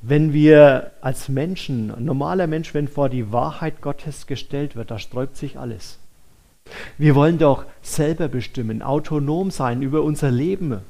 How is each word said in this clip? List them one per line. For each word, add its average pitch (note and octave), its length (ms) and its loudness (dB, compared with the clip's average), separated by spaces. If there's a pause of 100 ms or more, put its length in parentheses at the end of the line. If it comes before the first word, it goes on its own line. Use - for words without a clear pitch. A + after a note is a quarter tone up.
wenn D3 300 2
wir D3 580 8 (100)
als - 280 -4
Menschen, C3+ 640 -4
ein A#2 100 -8
normaler D#3 440 -2
Mensch, D#3+ 260 -4
wenn D3 140 -2
vor C#3+ 200 0
die A#2+ 240 -4
Wahrheit D3 480 -6
Gottes C#3+ 460 -8
gestellt C#3+ 500 -8
wird, A2+ 140 -10
da A2+ 80 -8
sträubt B2+ 380 -8
sich C3+ 220 -10
alles. A#2 400 -12 (1000)
Wir D3 160 6
wollen D3+ 240 4
doch C#3+ 260 4 (160)
selber D#3 480 -2
bestimmen, A#2 540 -6
autonom D3+ 680 -2
sein B2 300 -4
über C#3 220 -2
unser D3 280 0
Leben. C#3+ 600 -2